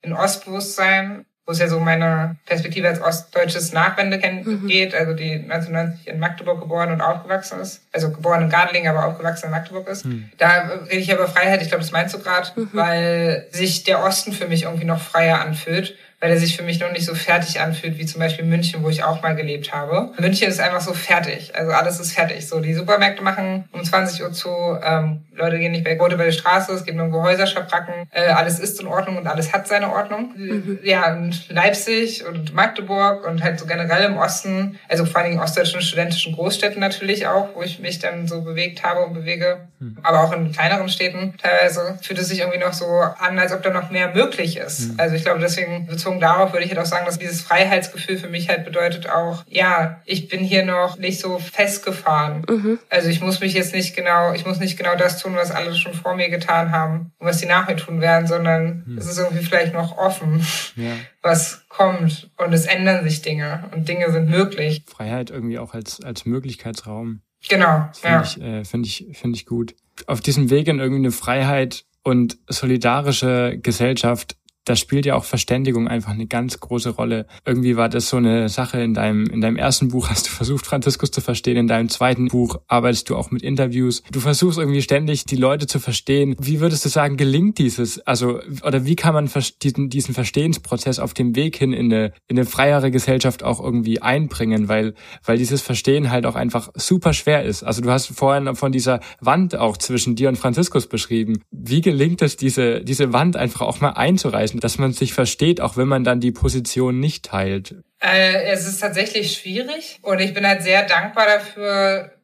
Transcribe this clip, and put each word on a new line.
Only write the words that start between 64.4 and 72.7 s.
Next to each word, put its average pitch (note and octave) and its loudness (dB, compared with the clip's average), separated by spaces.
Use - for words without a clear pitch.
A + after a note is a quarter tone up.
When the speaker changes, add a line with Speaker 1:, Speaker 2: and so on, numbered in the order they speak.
Speaker 3:
Freiheit A#2 -6
irgendwie A#2 -6
auch A#2+ -12
als, - -12
als B2 -12
Möglichkeitsraum. A#2 -8
Speaker 1:
Genau, E3 4
Speaker 3:
Find - -20
Speaker 1:
ja. E3 4
Speaker 3:
ich, - -6
äh, A2 -6
find A#2 -4
ich, G2+ -10
find A#2+ -6
ich - -14
gut. A#2 -4
Auf B2 -2
diesem C3+ 2
Weg D3 4
in D3 2
irgendwie C3+ 0
eine B2+ 2
Freiheit C3+ 0
und B2 2
solidarische B2+ 2